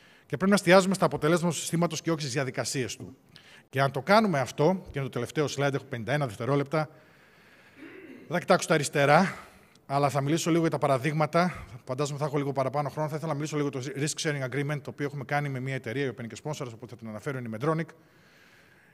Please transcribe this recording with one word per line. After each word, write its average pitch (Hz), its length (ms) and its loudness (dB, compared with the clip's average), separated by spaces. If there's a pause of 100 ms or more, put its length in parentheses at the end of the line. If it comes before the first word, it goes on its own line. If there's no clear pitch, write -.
(260)
Και 143 120 -6
πρέπει 190 140 4
να 208 40 8
εστιάζουμε 185 380 8
στα 175 120 2
αποτελέσματα 165 480 2
του - 60 -6
συστήματος 165 420 -2
και 160 100 -2
όχι 160 80 0
στις 143 140 -6
διαδικασίες 131 640 -4
του. 90 220 -14 (520)
Και 131 120 0
αν 139 100 2
το 160 100 -4
κάνουμε 202 380 4
αυτό, 156 420 2 (100)
και - 80 -6
είναι 131 80 -4
το 113 60 -10
τελευταίο 127 320 -2
slide, 139 280 0
έχω 139 100 -4
πενήντα 120 300 -6
ένα 147 140 0
δευτερόλεπτα, 143 600 -2 (1300)
δεν 165 220 -6
θα - 0 -
κοιτάξω 170 280 2
τα 175 60 2
αριστερά, 147 640 4 (480)
αλλά 143 240 2
θα 139 120 0
μιλήσω 156 280 0
λίγο 170 120 4
για 165 80 2
τα 151 80 -2
παραδείγματα. 151 880 0 (200)
Φαντάζομαι 139 340 -4
θα 147 60 -2
έχω 143 120 -2
λίγο 143 140 -2
παραπάνω 139 380 -2
χρόνο. 156 180 -4
Θα 147 80 -6
ήθελα 160 160 -4
να 143 60 -4
μιλήσω 151 200 -4
λίγο 143 120 0
το 131 120 -6 (140)
risk 147 260 -4
sharing 147 280 -2
agreement, 143 320 -4
το - 80 -14
οποίο 143 160 -6
έχουμε 143 180 -8
κάνει 143 260 -2
με 135 100 -6
μια 135 160 -6
εταιρεία, 131 300 -4
η - 20 -2
οποία 120 160 -8
είναι 110 100 -12
και 107 100 -14
sponsor, 147 240 -8
οπότε 113 200 -14
θα 117 80 -18
την 113 120 -14
αναφέρω, 113 300 -8
είναι 120 160 -8
η 107 60 -8
Medtronic. 156 300 0 (1040)